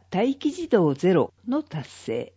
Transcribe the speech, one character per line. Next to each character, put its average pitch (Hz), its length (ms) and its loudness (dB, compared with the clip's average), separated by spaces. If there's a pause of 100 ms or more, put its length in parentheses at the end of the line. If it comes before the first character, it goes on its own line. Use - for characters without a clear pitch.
(120)
待 240 240 0
機 294 160 -4
児 349 160 -8
童 165 280 4
ゼ 180 180 2
ロ 143 180 2 (160)
の 269 140 -2
達 156 280 -10
成。 - 480 -10